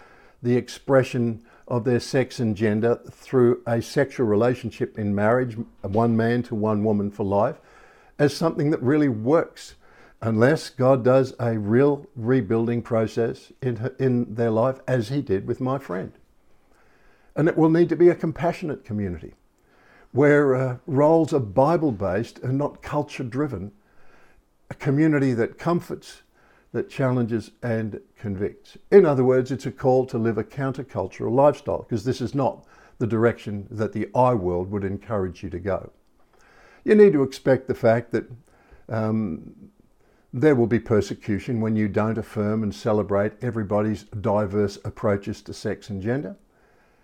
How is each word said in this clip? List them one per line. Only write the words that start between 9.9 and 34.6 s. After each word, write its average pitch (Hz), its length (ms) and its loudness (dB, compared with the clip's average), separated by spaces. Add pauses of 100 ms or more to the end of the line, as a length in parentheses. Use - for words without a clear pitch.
unless 113 480 2
God 131 340 2
does 127 360 4
a 117 180 -2
real 135 480 2 (100)
rebuilding 117 680 0
process 113 680 -4 (100)
in, 123 360 -4
in 120 380 0
their 117 160 0
life, 123 360 0
as 123 220 -2
he 139 120 -4
did 98 260 -2
with 120 120 -4
my 135 200 -4
friend. 175 320 -10 (1200)
And 156 120 2
it - 100 0
will 160 140 6
need 165 180 4
to 160 60 -2
be 175 140 8
a 170 60 4
compassionate 165 720 -4
community 98 480 -6 (800)
where, 143 420 4
uh, 127 320 -2
roles 156 480 2
are 143 60 2
Bible-based 117 1040 0
and 127 120 -2
not 143 280 -4
culture-driven, 131 880 -6 (1000)
a - 60 -14
community 143 580 2
that 113 240 -2
comforts, - 640 -6 (500)
that - 180 -6
challenges 120 600 -2 (140)
and 110 360 -4 (200)
convicts. 98 580 -8 (140)
In 196 160 8
other 131 160 2
words, 127 280 2
it's - 140 -6
a 123 60 -8
call 131 340 0
to 123 140 -6
live 110 180 -2
a 110 60 -2
countercultural 117 880 -8
lifestyle, 135 580 2
'cause 104 140 -4
this 127 180 -4
is 120 140 -4
not - 320 -2 (320)
the 120 80 -2
direction 110 640 -2
that 107 220 -4
the 107 200 -4
I 127 220 2
world 90 340 -2